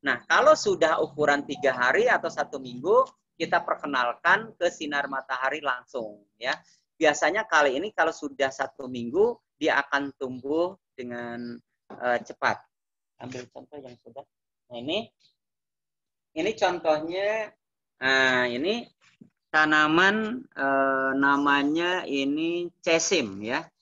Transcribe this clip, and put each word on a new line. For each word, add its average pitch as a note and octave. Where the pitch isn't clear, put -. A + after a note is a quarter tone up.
Nah, B2+
kalau A#3+
sudah D#3+
ukuran C#3+
tiga C3+
hari C#3+
atau E3+
satu D3
minggu, C3+
kita E3+
perkenalkan D#3
ke F3
sinar D3
matahari C3+
langsung, A#2+
ya. C3+
Biasanya D#3
kali C#3+
ini G3
kalau D#3
sudah C3+
satu C3+
minggu, C3
dia D3+
akan C#3
tumbuh C#3
dengan, A#2+
eh, A#2+
cepat. -
Ambil B2
contoh C3
yang B2+
sudah. B2+
Nah, A#2+
ini, F3
ini F3
contohnya, F3+
nah, C3
ini D#3+
tanaman, E3
eh, C3+
namanya C#3+
ini D#3
cesim, D#3+
ya. C3+